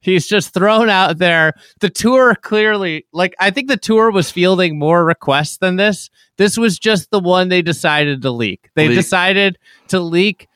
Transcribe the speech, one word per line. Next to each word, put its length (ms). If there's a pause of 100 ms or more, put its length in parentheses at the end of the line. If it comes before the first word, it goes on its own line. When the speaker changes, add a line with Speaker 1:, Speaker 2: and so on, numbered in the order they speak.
Speaker 1:
He's 260
just 260
thrown 380
out 280
there. 360 (240)
The 100
tour 460
clearly, 800
like, 260
I 120
think 180
the 80
tour 340
was 220
fielding 440
more 280
requests 540
than 180
this. 340 (280)
This 200
was 180
just 360
the 80
one 300
they 120
decided 600
to 100
leak. 420
They 140
Speaker 2:
Leak. 80
Speaker 1:
decided 640 (300)
to 120
leak 560